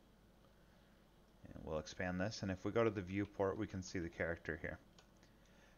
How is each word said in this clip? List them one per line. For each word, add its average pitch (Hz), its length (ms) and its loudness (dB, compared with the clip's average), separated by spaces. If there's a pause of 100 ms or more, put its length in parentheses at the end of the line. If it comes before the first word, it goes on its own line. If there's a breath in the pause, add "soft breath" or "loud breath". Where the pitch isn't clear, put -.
(1500 soft breath)
And - 120 -10
we'll 78 140 0
expand 90 420 0
this, 107 220 0
and 98 80 2
if 92 140 -2
we 104 60 2
go 113 140 6
to 113 60 6
the 101 120 0
viewport, 98 560 0
we 107 80 0
can 92 160 -4
see - 160 -4
the 82 100 0
character 82 520 -2
here. - 180 -4 (1000 soft breath)